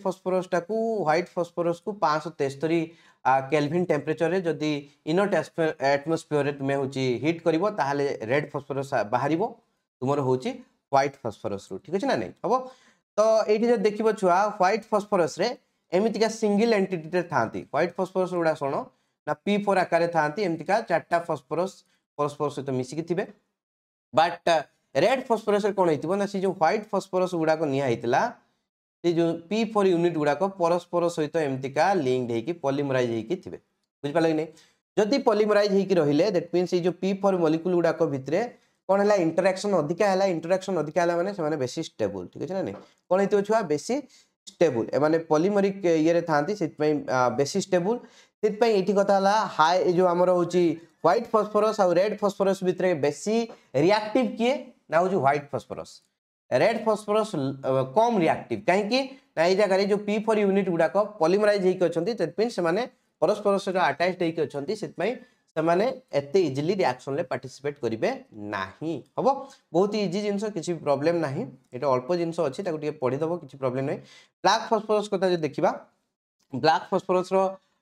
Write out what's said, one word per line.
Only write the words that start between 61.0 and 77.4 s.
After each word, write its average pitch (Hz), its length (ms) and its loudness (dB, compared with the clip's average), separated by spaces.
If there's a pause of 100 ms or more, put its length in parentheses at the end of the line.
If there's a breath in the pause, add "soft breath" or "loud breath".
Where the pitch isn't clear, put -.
ପଲିମରାଇଜ୍ 202 460 2
ହେଇକି 185 200 2
ଅଛନ୍ତି, 165 280 -2
that 170 240 -4
means 226 120 0
ସେମାନେ 196 400 -2 (320)
ପରସ୍ପର 202 360 0
ସହିତ 185 200 -4
ଆଟାଚ୍ଡ 170 440 0
ହେଇକି 165 200 -2
ଅଛନ୍ତି, 139 340 -6
ସେଥିପାଇଁ 190 400 -6 (400 soft breath)
ସେମାନେ 170 300 2 (280)
ଏତେ 143 260 0
ଇଜିଲି 151 340 0
ରିଆକ୍ସନରେ 147 500 -2
ପାର୍ଟିସିପେଟ୍ 139 560 -8
କରିବେ 113 300 -2 (240)
ନାହିଁ। 104 720 -8 (140)
ହବ? 175 100 0 (460 loud breath)
ବହୁତ 196 220 2
ଇଜି 202 260 -2
ଜିନିଷ, 208 240 -2
କିଛି 175 280 -6
ପ୍ରୋବ୍ଲେମ୍ 147 460 0
ନାହିଁ। 156 260 -4 (280)
ଏଇଟା 127 140 -4
ଅଳ୍ପ 127 280 0
ଜିନିଷ 165 240 -4
ଅଛି, 160 240 -4
ତାକୁ 170 140 -4
ଟିକେ 147 200 -6
ପଢିଦବ, 143 400 -2
କିଛି 147 200 -16
ପ୍ରୋବ୍ଲେମ୍ 131 280 -4
ନାହିଁ। 170 140 -6 (440 loud breath)
ବ୍ଲାକ୍ 214 260 4
ଫସ୍ଫରସ୍ 214 400 0
କଥା 190 180 -2
ଯଦି 180 140 0
ଦେଖିବା, 151 300 0 (840)
ବ୍ଲାକ୍ 160 360 2
ଫସ୍ଫରସ୍ର, 190 680 0 (240)